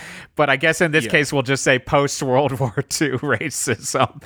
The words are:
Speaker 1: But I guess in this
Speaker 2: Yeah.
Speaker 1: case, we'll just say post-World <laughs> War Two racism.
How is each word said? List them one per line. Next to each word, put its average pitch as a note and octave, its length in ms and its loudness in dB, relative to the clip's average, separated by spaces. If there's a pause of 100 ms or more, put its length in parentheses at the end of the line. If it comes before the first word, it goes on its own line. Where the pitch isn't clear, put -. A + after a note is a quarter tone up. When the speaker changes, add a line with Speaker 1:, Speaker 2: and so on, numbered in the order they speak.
(360)
Speaker 1:
But D3 140 2
I C3+ 80 4
guess D#3+ 240 0
in E3 100 2
this D#3 140 2
Speaker 2:
Yeah. G#2+ 60 -4
Speaker 1:
case, D3 200 2
we'll C#3 100 2
just C3 220 -2
say C3 160 4
post-World C#3 720 0
<laughs> B2+ 80 -6
War C3+ 300 -2
Two C3 300 -2
racism. C3+ 1080 -2